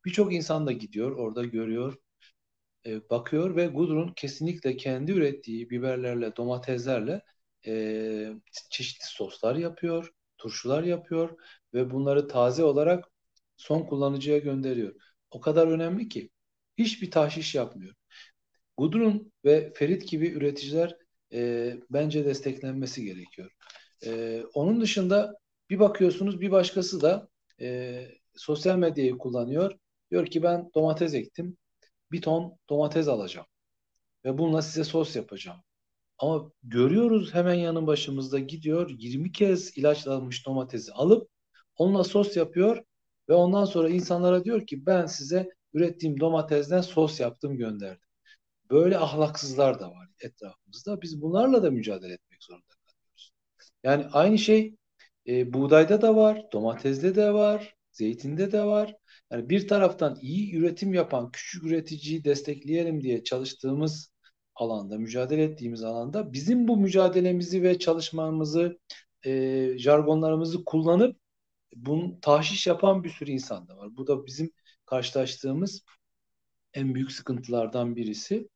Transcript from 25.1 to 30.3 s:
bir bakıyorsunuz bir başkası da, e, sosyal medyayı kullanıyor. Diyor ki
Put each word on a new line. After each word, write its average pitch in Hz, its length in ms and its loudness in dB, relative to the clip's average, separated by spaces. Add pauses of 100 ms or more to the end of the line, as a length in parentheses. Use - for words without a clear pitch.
bir 190 100 -2
bakıyorsunuz 190 640 4
bir 190 100 -2
başkası 180 500 2
da, 180 280 2 (320)
e, 123 460 -8 (280)
sosyal 165 420 0
medyayı 143 400 2
kullanıyor. 131 640 -2 (320)
Diyor 175 140 2
ki 165 180 -2